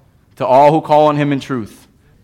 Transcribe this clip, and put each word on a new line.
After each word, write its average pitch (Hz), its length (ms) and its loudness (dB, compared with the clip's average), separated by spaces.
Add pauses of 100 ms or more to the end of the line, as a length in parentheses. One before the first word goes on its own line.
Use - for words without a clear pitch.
(380)
to 131 100 -6
all 139 240 4
who 160 80 0
call 151 280 0
on 147 100 -2
him 143 160 -2
in 135 80 -6
truth." - 460 -12 (360)